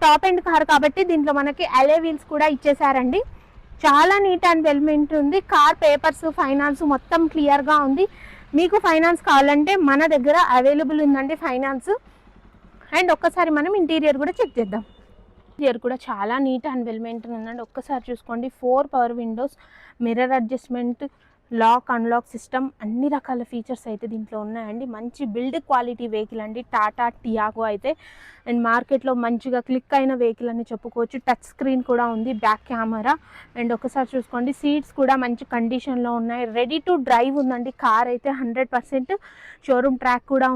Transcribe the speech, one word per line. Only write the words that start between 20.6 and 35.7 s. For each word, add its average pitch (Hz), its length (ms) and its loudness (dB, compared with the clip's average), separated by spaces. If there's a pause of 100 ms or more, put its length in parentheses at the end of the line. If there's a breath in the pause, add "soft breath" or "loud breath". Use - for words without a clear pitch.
లాక్ 233 320 2
అన్‌లాక్ 233 400 -2
సిస్టమ్, 262 340 -6 (160)
అన్ని 240 300 -2
రకాల 254 360 -6
ఫీచర్స్ 226 400 -10
అయితే 214 220 -10
దీంట్లో 220 320 -10
ఉన్నాయండి. 220 400 -10 (100)
మంచి 240 280 -12 (120)
బిల్డ్ 247 240 -4 (100)
క్వాలిటీ 240 460 -2
వెహికల్ 220 300 -6
అండి 220 180 -12 (120)
Tata 214 320 -2 (180)
Tiago 220 380 -4 (100)
అయితే. 208 180 -6 (580 loud breath)
And 240 100 -2 (100)
మార్కెట్లో 247 440 0 (120)
మంచిగా 240 440 -4
క్లిక్ 254 300 -4
అయిన 269 140 0 (100)
వెహికల్ 233 320 -2
అని 233 160 -6
చెప్పుకోవచ్చు. 233 480 -6 (100)
టచ్ 240 220 -2
స్క్రీన్ 262 400 -2
కూడా 240 160 2 (100)
ఉంది, 226 160 -4 (120)
బ్యాక్ 214 260 0
కెమెరా. 226 440 -2 (460 loud breath)
And 240 160 -2
ఒకసారి 254 380 -4
చూసుకోండి, 247 460 -4
సీట్స్ 294 400 -2
కూడా 269 240 4
మంచి 240 300 -6
కండిషన్లో 240 640 -2